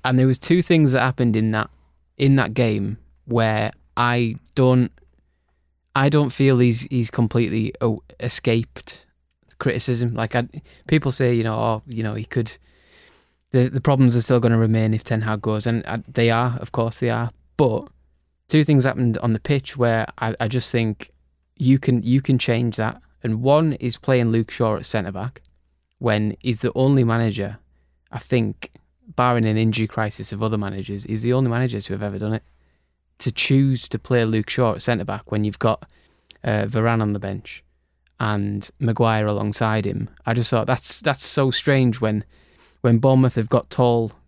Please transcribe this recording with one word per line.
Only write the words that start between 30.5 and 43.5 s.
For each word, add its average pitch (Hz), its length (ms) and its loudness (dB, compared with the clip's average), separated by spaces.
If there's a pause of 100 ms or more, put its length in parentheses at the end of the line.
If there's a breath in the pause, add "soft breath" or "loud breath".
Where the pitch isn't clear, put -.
managers, 98 460 -8
he's 110 180 -6
the 117 100 0
only 131 180 0
manager 117 300 -2
to - 140 -10
have 101 80 -8
ever 98 160 -8
done 107 160 -4
it. 113 80 -6 (800)
To 127 120 -2
choose 135 560 0
to 120 100 -4
play 120 280 0
Luke 110 240 -2
Shaw 120 240 0
at - 80 -6
centre 104 240 -2
back 101 260 -8
when 107 120 0
you've 104 140 -4
got, - 300 -2 (560 loud breath)
uh, 107 240 -2
Varane 113 320 0
on 104 140 -2
the 104 40 -6
bench 98 460 -12 (560)
and 101 480 -2 (100)
Maguire 113 480 0
alongside 104 600 -2
him, 107 240 -6 (160)
I 117 80 0
just 120 160 0
thought 113 160 0
that's, - 340 -2
that's - 240 -2
so 135 260 2
strange 127 500 2
when, 107 240 -2 (580 soft breath)
when 117 160 4
Bournemouth 131 380 4
have 110 120 -2
got - 220 0